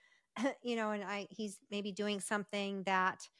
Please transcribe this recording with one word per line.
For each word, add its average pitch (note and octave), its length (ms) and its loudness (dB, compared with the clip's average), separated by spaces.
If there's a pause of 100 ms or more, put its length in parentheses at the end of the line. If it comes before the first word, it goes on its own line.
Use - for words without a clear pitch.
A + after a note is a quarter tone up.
(360)
<laughs> B3 260 0
you A#3+ 140 0
know, G#3+ 160 2
and G#3 120 -2
I, G3+ 260 -4
he's G#3+ 300 -6 (100)
maybe G3+ 220 -2
doing G#3 280 0
something G3 640 -2
that F#3 440 2 (100)